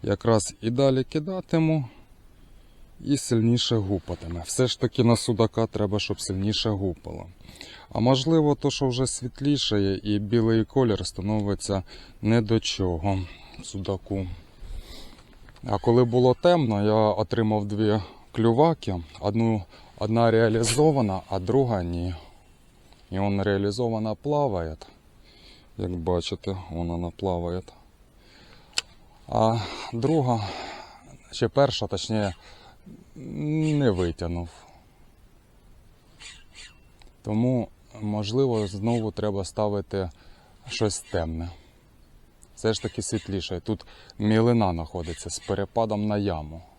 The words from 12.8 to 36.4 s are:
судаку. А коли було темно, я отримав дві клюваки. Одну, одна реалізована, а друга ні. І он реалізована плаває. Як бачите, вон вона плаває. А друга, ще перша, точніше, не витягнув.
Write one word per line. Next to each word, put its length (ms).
судаку. 640
А 120
коли 260
було 300
темно, 520
я 80
отримав 680
дві 360
клюваки. 680
Одну, 440
одна 320
реалізована, 1000
а 100
друга 440
ні. 320
І 80
он 240
реалізована 720
плаває. 600
Як 180
бачите, 600
вон 180
вона 220
плаває. 520
А 300
друга, 560
ще 160
перша, 380
точніше, 480
не 760
витягнув. 580